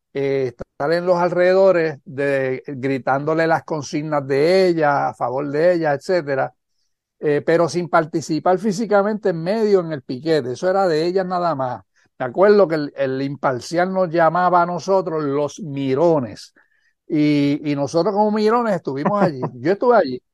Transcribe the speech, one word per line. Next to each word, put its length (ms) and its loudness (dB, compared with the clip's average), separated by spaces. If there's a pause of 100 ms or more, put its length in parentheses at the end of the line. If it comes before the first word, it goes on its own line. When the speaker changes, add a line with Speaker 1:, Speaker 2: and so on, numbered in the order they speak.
(140)
Speaker 1:
eh, 340 -2
estar 440 -8
en 140 0
los 100 2
alrededores 880 2
de, 640 -2
gritándole 800 -2
las 160 0
consignas 640 -6
de 400 2
ellas, 260 2
a 200 -2
favor 360 -6
de 260 2
ellas, 200 0
etcétera, 580 -2 (640)
eh, 260 0
pero 240 2
sin 180 -4
participar 720 0
físicamente 720 0
en 120 -2
medio 380 2
en 140 -4
el 80 -8
piquete. 520 -2
Eso 160 -2
era 160 2
de 200 0
ellas 200 0
nada 300 -2
más. 280 -6 (340)
Me 80 -4
acuerdo 420 4
que 80 -2
el, 220 -4
el 240 -2
imparcial 720 -2
nos 160 0
llamaba 520 4
a 40 2
nosotros 580 -2
los 380 -4
mirones. 920 0 (540)
Y, 560 2
y 120 -4
nosotros 380 0
como 160 2
mirones 460 2
estuvimos 460 -2
allí. 200 -2
Speaker 2:
<laughs> 120 -8
Speaker 1:
Yo 180 -2
estuve 240 2
allí. 260 0 (120)